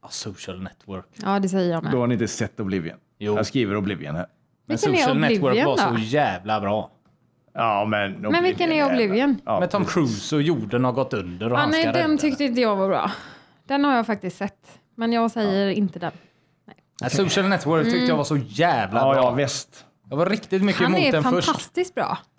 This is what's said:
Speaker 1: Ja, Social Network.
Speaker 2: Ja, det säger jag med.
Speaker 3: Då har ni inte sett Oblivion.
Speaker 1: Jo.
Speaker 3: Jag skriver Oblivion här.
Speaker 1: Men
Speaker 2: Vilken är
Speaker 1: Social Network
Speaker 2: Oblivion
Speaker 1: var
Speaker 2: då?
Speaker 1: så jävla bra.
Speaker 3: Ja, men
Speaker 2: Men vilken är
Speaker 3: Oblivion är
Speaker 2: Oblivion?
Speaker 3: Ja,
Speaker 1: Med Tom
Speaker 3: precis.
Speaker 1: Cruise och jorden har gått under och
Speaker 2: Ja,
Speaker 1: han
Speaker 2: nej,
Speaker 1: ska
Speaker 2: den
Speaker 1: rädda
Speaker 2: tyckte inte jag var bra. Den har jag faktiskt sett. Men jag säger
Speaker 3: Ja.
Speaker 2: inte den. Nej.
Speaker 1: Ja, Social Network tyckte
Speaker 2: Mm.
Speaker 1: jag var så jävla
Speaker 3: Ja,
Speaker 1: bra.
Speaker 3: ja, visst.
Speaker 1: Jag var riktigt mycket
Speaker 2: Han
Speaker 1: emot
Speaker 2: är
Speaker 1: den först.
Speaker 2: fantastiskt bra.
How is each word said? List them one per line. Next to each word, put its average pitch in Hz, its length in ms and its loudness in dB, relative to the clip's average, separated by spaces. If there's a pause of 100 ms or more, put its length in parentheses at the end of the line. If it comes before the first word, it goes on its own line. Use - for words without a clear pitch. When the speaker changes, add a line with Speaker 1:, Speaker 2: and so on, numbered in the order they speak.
Speaker 1:
Ja, - 80 -20
Social 95 520 -12
Network. 92 440 -14 (160)
Speaker 2:
Ja, 196 160 0
det 190 100 0
säger 180 240 0
jag 165 100 -2
med. 151 100 -2
Speaker 3:
Då 127 80 2
har 120 60 2
ni 123 80 2
inte 110 140 0
sett - 320 -6
Oblivion. 95 360 -4 (220)
Speaker 1:
Jo. 104 180 -2
Speaker 3:
Jag 107 100 0
skriver 104 300 0
Oblivion 92 400 -4
här. 165 100 -6 (400)
Speaker 1:
Men - 100 -4
Speaker 2:
Vilken 381 180 2
är 349 40 4
Speaker 1:
Social 269 200 2
Network 208 240 2 (100)
Speaker 2:
Oblivion 240 140 2 (100)
Speaker 1:
var 113 140 2
Speaker 2:
då? 117 60 0
Speaker 1:
så 113 60 0
jävla 107 580 0
bra. 104 300 -2 (640)
Speaker 3:
Ja, 107 340 0
men 104 240 0
Speaker 2:
Men 320 320 0
vilken 349 280 0
är 302 140 2
Speaker 3:
Oblivion 262 140 0
är 208 140 2
Speaker 2:
Oblivion? 262 300 2
Speaker 3:
Ja, 104 160 0
Speaker 1:
Med 107 100 0
Tom 202 120 0
Speaker 3:
precis. - 120 -4
Speaker 1:
Cruise 127 420 0
och 147 60 2
jorden 123 420 0
har 127 80 2
gått 127 220 -2
under 92 320 -6
och 117 60 0
Speaker 2:
Ja, 277 80 2
Speaker 1:
han 294 100 2
Speaker 2:
nej, 320 120 2
Speaker 1:
ska 330 100 0
Speaker 2:
den 339 180 0
Speaker 1:
rädda 302 100 2
Speaker 2:
tyckte 285 240 0
inte 247 160 0
jag 214 160 2
var 190 120 0
bra. 156 220 0 (560)
Den 277 180 0
har 277 120 4
jag 226 100 0
faktiskt 202 300 -6
sett. - 420 -10 (180)
Men 233 160 -2
jag 226 180 2
säger 202 360 0
Speaker 3:
Ja. 190 60 0
Speaker 2:
inte 190 260 0
den. 175 140 -6 (540)
Nej. - 100 -20 (240)
Speaker 1:
Ja, - 80 -4
Social 190 400 2
Network 165 360 2
tyckte - 140 2
Speaker 2:
Mm. 247 100 2
Speaker 1:
jag 254 80 2
var 143 80 0
så 151 120 0
jävla 117 640 0
Speaker 3:
Ja, 135 120 4
Speaker 1:
bra. 135 100 4
Speaker 3:
ja, 123 80 4
visst. - 540 -4 (260)
Speaker 1:
Jag 135 60 -6
var 170 100 2
riktigt 190 360 -2
mycket 202 200 2
Speaker 2:
Han - 120 2
Speaker 1:
emot 359 140 4
Speaker 2:
är 247 40 2
Speaker 1:
den 156 100 2
först. 247 240 2
Speaker 2:
fantastiskt - 480 -2
bra. - 240 -4 (200)